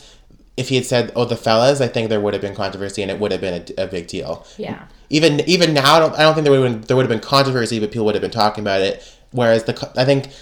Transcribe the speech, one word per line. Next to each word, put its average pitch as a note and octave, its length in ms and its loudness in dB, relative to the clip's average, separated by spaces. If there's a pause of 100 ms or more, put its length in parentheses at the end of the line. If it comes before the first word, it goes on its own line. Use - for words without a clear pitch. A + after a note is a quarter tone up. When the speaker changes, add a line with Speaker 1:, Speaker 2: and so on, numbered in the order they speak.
(560)
Speaker 1:
if B2 140 -6
he C3 60 0
had B2 100 0
said, A#2 300 -2
"Oh, A#2+ 80 0
the A2+ 140 -4
fellas," A#2+ 420 2
I B2 80 0
think A2+ 220 -4
there G#2+ 100 0
would G2+ 140 -2
have F#2+ 80 -4
been G2 140 -6
controversy, G2 460 -8
and G2 80 -6
it F#2 80 -6
would G2+ 140 -2
have F2+ 80 -4
been F2+ 240 -6 (140)
a, F#2+ 60 -4
a F#2 40 -6
big F2 200 -10
deal. E2 380 -10 (120)
Speaker 2:
Yeah. F#3+ 220 -12 (300)
Speaker 1:
Even, D3+ 300 4 (100)
even E3+ 240 4
now, C#3+ 220 4
I E3 40 8
don't, D#3 160 2
I D3+ 80 2
don't D#3 100 4
think D#3 100 0
there C#3+ 160 4
would B2+ 100 2
have A2 120 -4
been, - 60 -18
there B2+ 100 2
would C3 60 4
have A2+ 60 0
been A2 160 0
controversy, B2+ 540 0
but G#2 120 -4
people A2+ 160 -2
would G#2 80 0
have F#2+ 60 -2
been F#2 80 -4
talking G#2+ 320 0
about G2 200 0
it. F#2+ 200 -2 (300)
Whereas A2+ 320 2
the A#2+ 100 -4
co-, - 220 -10
I B2+ 80 2
think C3+ 240 2 (140)